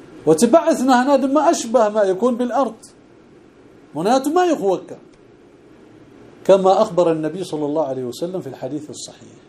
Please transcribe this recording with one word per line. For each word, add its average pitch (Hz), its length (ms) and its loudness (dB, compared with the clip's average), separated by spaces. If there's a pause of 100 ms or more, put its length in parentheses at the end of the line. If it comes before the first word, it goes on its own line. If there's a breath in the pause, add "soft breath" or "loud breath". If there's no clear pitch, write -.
(260)
وتبعثنا 247 760 2
هنا 285 120 2
دم 269 220 0
أشبه 233 520 2
ما 214 140 0
يكون 196 320 0
بالأرض. 247 460 -4 (1120)
منات 240 320 0
ما 349 180 2
يخوك. 190 440 -2 (1600)
كما 190 360 4
أخبر 175 300 0
النبي 160 320 -4
صلى 151 220 -6
الله 147 200 -2
عليه 131 180 -6
وسلم 170 380 -8
في 131 60 -12
الحديث 135 420 -12
الصحيح. 110 480 -20 (120)